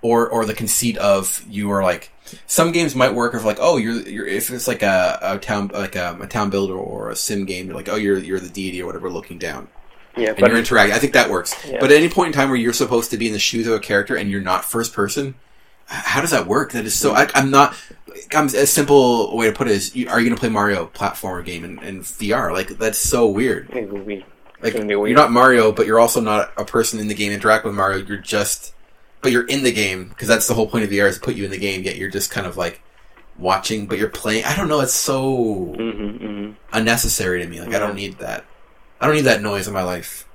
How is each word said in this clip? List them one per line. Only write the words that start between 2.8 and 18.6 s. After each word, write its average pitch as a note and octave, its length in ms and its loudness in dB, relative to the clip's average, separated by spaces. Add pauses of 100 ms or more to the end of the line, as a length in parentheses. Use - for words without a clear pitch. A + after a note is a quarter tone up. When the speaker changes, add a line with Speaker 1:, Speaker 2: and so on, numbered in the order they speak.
Speaker 1:
might B2+ 200 4
work A#2+ 200 -2
if, A2 100 -4
like, G#2+ 160 0
oh, E3 160 4
you're, A2+ 320 -2
you're, G#2 180 -8
if F#2+ 240 -4
it's, B2 180 -6
like, A#2+ 140 -2
a, F#2 400 2
a G2 160 -4
town, G2+ 340 -4
like, G2 240 -6
um, F2 260 -6
a G#2 40 -12
town G2+ 240 -2
builder G2 260 0
or G#2+ 340 -8
a A2+ 60 -8
sim G2+ 280 -4
game, F#2 220 -8
you're E2+ 100 -10
like, D2+ 120 -10
oh, G2+ 80 -2
you're, G2+ 220 2
you're F#2 220 -4
the F2+ 80 -14
deity F#2 340 -6
or F2 40 -6
whatever E2+ 240 -8
looking E2+ 280 -10
down. D#2 300 -10 (480)
Speaker 2:
Yeah, A2+ 140 0
Speaker 1:
And G#2+ 100 -6
Speaker 2:
but - 100 8
Speaker 1:
you're A2+ 80 2
interacting. G#2+ 360 4
I A#2 40 2
think C3 140 0
that - 180 4
works. - 240 -4 (120)
Speaker 2:
Yeah. C#3 120 -8
Speaker 1:
But C3+ 120 4
at D3 80 12
any E3 100 4
point F3 200 2
in D3+ 40 -4
time C3+ 160 2
where B2+ 100 0
you're A#2 140 2
supposed A#2+ 380 0
to A#2 80 -4
be A2 80 0
in G#2+ 80 -2
the G2 40 -4
shoes A2+ 280 -2
of A2+ 80 2
a G#2 60 0
character G#2 360 0
and G2+ 140 -2
you're G2 100 -2
not F#2 240 0
first - 300 -4
person, C#3 340 -2 (600)
h-, - 140 -10
how - 180 0
does E3 80 0
that A2 160 2
work? A#2 260 0
That A#2 140 -4
is G#2+ 80 -2
so, C3+ 200 2
Speaker 2:
Mm. - 20 4 (180)
Speaker 1:
I, C#3 40 4
I'm C3+ 120 2
not, C#3 260 4 (580)
I'm, D3+ 120 4
a C3+ 200 2